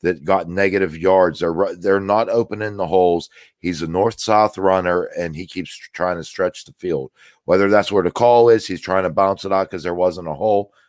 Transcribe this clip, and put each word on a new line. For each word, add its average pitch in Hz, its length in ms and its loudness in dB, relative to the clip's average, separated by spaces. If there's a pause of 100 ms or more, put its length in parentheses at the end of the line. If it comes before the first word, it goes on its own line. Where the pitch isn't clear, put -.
that 85 220 -2
got 87 260 0
negative 95 480 0
yards. 90 440 2
They're 85 120 -2
ru-, 92 220 -2
they're 98 240 0
not 101 300 0
opening 107 480 -4
the 92 100 -4
holes. 87 420 2 (300)
He's 82 220 -6
a 82 60 -4
north-south 107 680 0
runner, 92 460 2
and 82 320 -8
he 85 100 -10
keeps 85 320 -10
tr-, - 160 -20
trying 87 240 -4
to 80 60 -10
stretch - 420 -6
the - 80 -20
field. 76 380 -6 (340)
Whether 98 240 2
that's 101 220 2
where 101 120 2
the 82 80 -2
call 120 380 6
is, 113 160 4
he's 92 160 -8
trying 95 220 0
to 90 60 0
bounce 98 360 0
it 98 60 -4
out 95 180 0
'cause 87 140 -10
there 87 100 -4
wasn't 87 340 -2
a 78 60 -6
hole. 101 400 -2 (160)